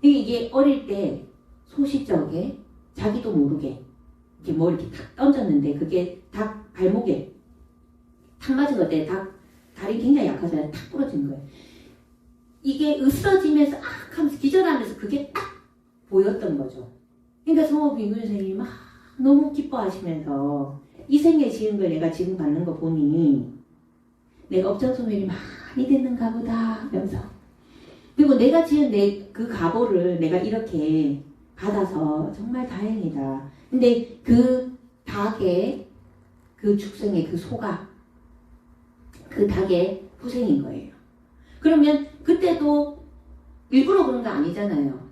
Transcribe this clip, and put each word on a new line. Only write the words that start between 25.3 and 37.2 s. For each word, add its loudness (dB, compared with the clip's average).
됐는가 0
보다." -6
하면서. -4
그리고 8
내가 6
지은 2
내 2
그 -6
가보를 0
내가 0
이렇게 -2
받아서 -2
정말 -8
다행이다. -6
근데 2
그 2
닭의, -2
그 2
축생의 -4